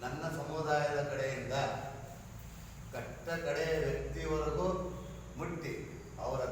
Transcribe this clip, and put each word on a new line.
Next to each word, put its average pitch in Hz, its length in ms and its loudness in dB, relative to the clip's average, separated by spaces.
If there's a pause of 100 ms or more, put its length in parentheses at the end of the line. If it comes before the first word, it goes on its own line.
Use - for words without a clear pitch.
ನನ್ನ 135 200 -2 (140)
ಸಮುದಾಯದ 151 640 4 (100)
ಕಡೆಯಿಂದ 127 440 0 (1400)
ಕಟ್ಟ 117 340 -6 (180)
ಕಡೆಯ 160 260 4 (140)
ವ್ಯಕ್ತಿವರೆಗೂ 156 840 2 (680)
ಮುಟ್ಟಿ 170 360 -4 (500)
ಅವರ 135 180 0 (100)